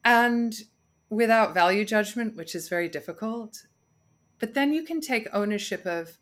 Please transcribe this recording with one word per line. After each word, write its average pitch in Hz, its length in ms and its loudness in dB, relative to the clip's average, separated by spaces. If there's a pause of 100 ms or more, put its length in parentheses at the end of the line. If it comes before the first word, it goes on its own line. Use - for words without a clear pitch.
And 233 480 4 (560)
without 220 440 4
value 185 300 4
judgment, 214 540 -2
which 165 180 -12
is 165 140 -10
very 175 180 -2
difficult, 220 800 -10 (720)
but 226 140 -6
then 285 200 2
you 320 100 -2
can 320 180 -6
take 240 320 -2
ownership 208 520 -2
of 170 360 -6